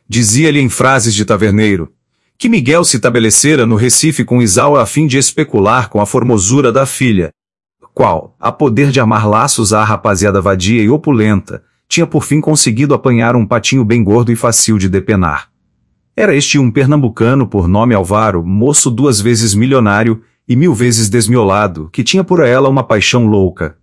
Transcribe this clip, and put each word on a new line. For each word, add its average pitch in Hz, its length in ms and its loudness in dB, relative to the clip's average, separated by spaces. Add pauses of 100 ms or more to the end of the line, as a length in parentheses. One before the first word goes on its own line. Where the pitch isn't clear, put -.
dizia-lhe 123 500 0
em 131 100 2
frases 123 460 0
de 104 100 -2
taverneiro, 101 680 0 (440)
que - 120 -2
Miguel 165 340 2
se - 140 -2
estabelecera 123 680 0
no 113 120 2
Recife 123 480 0
com 123 180 0
Isaura 135 400 2
a 107 40 -4
fim 156 200 -2
de 131 100 -2
especular 120 720 -2
com 101 120 -2
a 104 60 0
formosura 120 640 0
da 135 120 0
filha, 104 460 -2 (600)
qual, 95 480 -2
a - 100 -4
poder 139 400 0
de 131 80 -2
amar 110 260 0
laços 110 480 0
à 107 120 2
rapaziada 101 560 0
vadia 98 420 0
e 104 80 2
opulenta, 110 720 -2 (260)
tinha 170 160 -2
por 151 200 -2
fim 151 160 0
conseguido 143 520 0
apanhar 120 440 0
um 113 100 0
patinho 123 380 0
bem 117 180 2
gordo 110 300 2
e - 20 -2
fácil 113 440 0
de 95 100 -2
depenar. 92 600 -2 (680)
Era 202 180 0
este 143 240 0
um 127 140 2
pernambucano 131 720 0
por 92 220 -2
nome 110 260 2
Alvaro, 98 500 0
moço 117 460 0
duas 120 300 0
vezes 113 340 0
milionário 113 640 0 (280)
e 120 80 0
mil 151 180 2
vezes 113 340 0
desmiolado, 101 840 0
que 127 100 -4
tinha 185 220 -2
por 175 200 0
ela 131 240 2
uma 135 140 0
paixão 113 460 0
louca. 92 540 -2